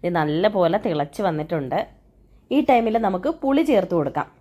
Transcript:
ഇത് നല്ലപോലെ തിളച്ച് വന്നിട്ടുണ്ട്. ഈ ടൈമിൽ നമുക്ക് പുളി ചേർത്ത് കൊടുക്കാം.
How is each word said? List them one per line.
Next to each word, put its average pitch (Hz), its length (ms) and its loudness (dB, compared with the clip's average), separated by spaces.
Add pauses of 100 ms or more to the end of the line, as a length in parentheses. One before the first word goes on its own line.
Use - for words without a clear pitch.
ഇത് 175 180 -2
നല്ലപോലെ 175 640 2
തിളച്ച് 156 420 -4
വന്നിട്ടുണ്ട്. 151 520 -4 (760)
ഈ - 20 4 (120)
ടൈമിൽ 226 260 4 (120)
നമുക്ക് 190 220 -2 (120)
പുളി 277 280 2
ചേർത്ത് 185 280 2
കൊടുക്കാം. 143 300 -2 (140)